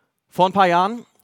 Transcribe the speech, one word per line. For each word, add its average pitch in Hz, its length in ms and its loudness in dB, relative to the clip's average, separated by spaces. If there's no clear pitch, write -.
Vor 180 180 -2
ein 185 60 -2
paar 190 160 2
Jahren 190 360 -2